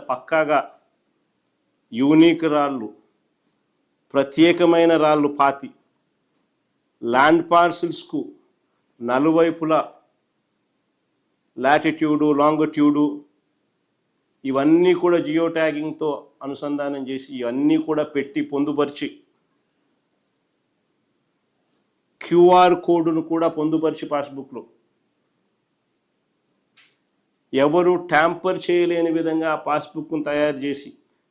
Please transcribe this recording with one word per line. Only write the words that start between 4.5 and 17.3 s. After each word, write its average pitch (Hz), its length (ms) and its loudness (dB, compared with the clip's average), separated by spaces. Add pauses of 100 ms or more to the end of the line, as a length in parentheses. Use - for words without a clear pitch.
రాళ్ళు 151 320 2
పాతి, 139 420 -2 (1300)
ల్యాండ్ 143 440 2
పార్సిల్స్కు 170 720 -2 (800)
నలువైపులా 160 800 0 (1800)
లాటిట్యూడు, 151 760 0
లాంగిట్యూడు 147 720 2 (1400)
ఇవన్నీ 156 500 2
కూడా 175 240 2
జియో 156 300 -2
ట్యాగింగ్‌తో 156 600 -4 (340)
అనుసంధానం 143 600 -8
చేసి, 131 280 -10